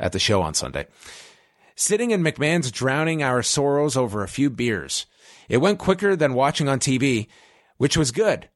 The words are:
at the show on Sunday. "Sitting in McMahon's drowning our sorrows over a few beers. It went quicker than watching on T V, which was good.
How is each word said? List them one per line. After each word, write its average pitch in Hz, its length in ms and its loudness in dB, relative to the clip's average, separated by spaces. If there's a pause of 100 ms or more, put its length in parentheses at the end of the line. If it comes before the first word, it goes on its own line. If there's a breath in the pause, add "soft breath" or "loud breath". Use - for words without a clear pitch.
at 92 100 -2
the 95 80 -4
show 101 220 2
on 78 120 -4
Sunday. - 340 -6 (880 loud breath)
"Sitting 226 340 0
in 185 120 2
McMahon's 147 480 0
drowning 151 500 -2
our 127 220 0
sorrows 143 540 0
over 104 260 -2
a 92 60 -6
few 143 200 0
beers. 110 560 -4 (440 loud breath)
It 120 80 2
went 190 200 4
quicker 190 380 0
than 147 180 0
watching 139 360 0
on 135 100 0
T 131 180 0
V, 117 300 0 (480 soft breath)
which 143 220 0
was 139 140 2
good. 180 440 0